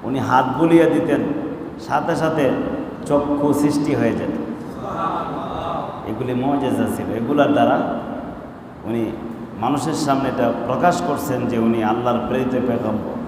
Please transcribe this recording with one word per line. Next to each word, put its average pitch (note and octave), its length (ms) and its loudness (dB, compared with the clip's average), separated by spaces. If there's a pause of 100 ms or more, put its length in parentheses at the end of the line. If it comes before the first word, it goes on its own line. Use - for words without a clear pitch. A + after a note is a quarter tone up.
উনি C3 160 -2
হাত B2 260 4 (120)
বুলিয়ে E3 320 6
দিতেন, C#3+ 320 2 (580)
সাথে D3+ 360 0
সাথে D#3 340 2 (560)
চক্ষু D3 480 2
সৃষ্টি C#3+ 420 2
হয়ে A#2 160 2
যেত। B2 180 -2 (1800)
এগুলি A#2+ 260 -4
মুজিজা B2+ 500 0 (120)
ছিল। - 160 -4
এগুলার C3 420 2
দ্বারা A#2+ 460 2 (840)
উনি A2 280 -2 (480)
মানুষের C#3 340 0
সামনে C3+ 360 2
এটা A#2+ 240 2 (140)
প্রকাশ E3 400 2
করছেন B2+ 400 -2
যে A#2 100 0
উনি A2+ 260 4
আল্লাহর A#2 440 2
প্রেরিত B2+ 260 0
পয়গম্বর। A2 600 0 (120)